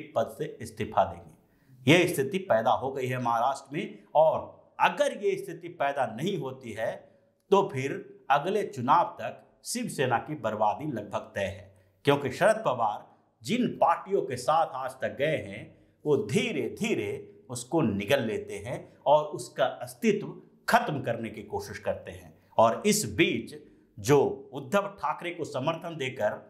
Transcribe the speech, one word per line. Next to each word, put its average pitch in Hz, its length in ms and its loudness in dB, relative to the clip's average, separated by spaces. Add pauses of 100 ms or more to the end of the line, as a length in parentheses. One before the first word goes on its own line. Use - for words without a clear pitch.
(160)
पद 113 220 -2
से - 240 -8
इस्तीफा 107 440 0
देंगे। - 840 -4
ये 175 160 6
स्थिति 135 320 -2
पैदा 117 340 2
हो 120 180 -2
गई 131 160 -6
है 127 140 -4
महाराष्ट्र 123 520 -2
में, 190 300 -10 (120)
और - 640 2
अगर 226 380 2
ये 196 200 0
स्थिति 170 320 -12
पैदा 139 420 -2
नहीं 165 280 -4
होती 127 320 -8
है 110 200 -4 (600)
तो 190 180 8
फिर 143 600 -6
अगले 180 340 2
चुनाव 143 540 2
तक 117 240 -10 (220)
शिवसेना 143 540 0
की 147 180 -8
बर्बादी 110 540 0
लगभग 107 440 -8
तय 101 60 -2
है, 92 300 -6 (340)
क्योंकि 139 260 2
शरद 214 340 2
पवार 120 420 0 (340)
जिन 196 260 0 (100)
पार्टियों 170 440 2
के 123 160 -4
साथ 156 380 2
आज 127 180 -6
तक 104 240 -6
गए 143 220 0
हैं 98 220 -10 (440)
वो 147 100 4 (100)
धीरे 170 360 0 (180)
धीरे 131 720 -4
उसको 160 320 -2
निगल 113 400 2
लेते 104 360 -4
हैं 120 200 -8 (280)
और 151 200 8
उसका 151 400 -4
अस्तित्व - 640 -2 (420)
खत्म 170 320 2
करने 113 280 -4
की 107 140 -12
कोशिश - 360 -10
करते - 320 -6
हैं। - 220 -18 (240)
और 117 280 6
इस 208 260 4
बीच 165 440 0 (420)
जो 120 220 6 (340)
उद्धव 196 340 -2 (120)
ठाकरे 156 320 -4
को 165 140 -10
समर्थन 165 520 -4
देकर 120 400 -2 (120)